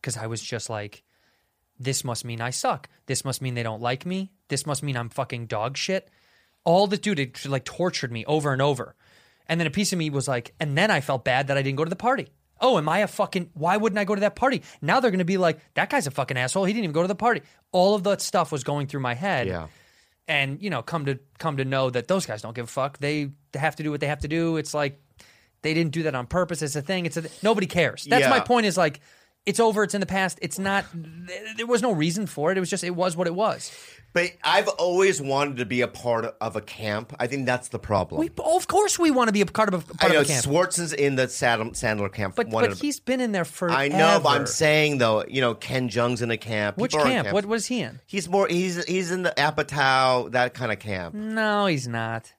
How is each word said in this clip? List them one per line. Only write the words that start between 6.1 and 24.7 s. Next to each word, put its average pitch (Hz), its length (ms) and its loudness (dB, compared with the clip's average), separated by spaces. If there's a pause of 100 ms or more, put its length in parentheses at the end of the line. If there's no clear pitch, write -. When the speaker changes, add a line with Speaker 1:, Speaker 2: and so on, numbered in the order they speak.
Speaker 1:
All 180 220 6
the, 190 100 0
dude, 202 220 0
it, 131 280 -4
like, 139 200 -2
tortured 175 440 -2
me 117 140 -6
over 147 300 2
and 131 80 2
over. 139 320 0 (560)
And 165 80 0
then 170 80 2
a 147 40 0
piece 196 240 0
of 175 40 -2
me 156 120 -2
was 139 180 -2
like, 123 320 -2
and 147 160 -2
then 208 140 4
I 165 100 4
felt 135 240 -2
bad 131 220 2
that 139 100 0
I 139 60 2
didn't 135 160 -2
go 160 60 2
to 165 40 -4
the 175 80 -6
party. 247 320 0 (320)
Oh, 247 160 6
am 151 100 2
I 165 120 2
a 208 80 2
fucking, - 480 -4
why 170 240 2
wouldn't 214 200 0
I 208 60 0
go 196 100 0
to 196 60 -2
that 202 160 0
party? 254 260 2 (200)
Now 185 180 4
they're 240 120 2
gonna 185 120 2
be 190 140 0
like, 165 200 2 (140)
"That 156 160 0
guy's 233 180 0
a 139 40 -4
fucking 135 260 -4
asshole. 127 300 0
He 202 80 0
didn't 226 100 -2
even 156 80 -4
go 156 80 0
to 180 80 2
the 202 60 0
party." 214 260 0 (320)
All 190 220 4
of 202 100 0
that 196 160 2
stuff 165 320 0
was 139 100 -4
going 143 260 -4
through 143 120 -6
my 123 140 -2
head. 143 320 -2
Speaker 2:
Yeah. 85 220 -6 (580)
Speaker 1:
And, 143 360 -2
you 208 60 -4
know, 139 140 -2
come 151 240 -4
to, 135 120 -2 (200)
come 151 180 -4
to 139 80 -2
know 131 240 0
that 120 200 -4
those 185 180 2
guys 107 160 -8
don't 110 120 -12
give 120 120 -8
a - 20 -16
fuck. 139 300 -4
They 143 320 -2 (240)
have 143 220 -2
to 160 60 -8
do 151 80 -2
what 147 100 -4
they 151 80 -2
have 147 120 -4
to 151 80 -6
do. 165 300 0
It's - 160 -6